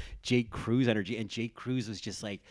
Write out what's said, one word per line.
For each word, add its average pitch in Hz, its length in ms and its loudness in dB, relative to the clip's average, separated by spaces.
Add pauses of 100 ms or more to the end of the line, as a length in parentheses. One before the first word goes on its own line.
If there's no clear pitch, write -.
(240)
Jake 123 260 4
Cruz 120 380 2
energy. 107 300 2
And 110 120 -4
Jake 117 240 -4
Cruz 123 340 -2
was 104 140 -6
just, 101 220 -8
like, 101 280 -6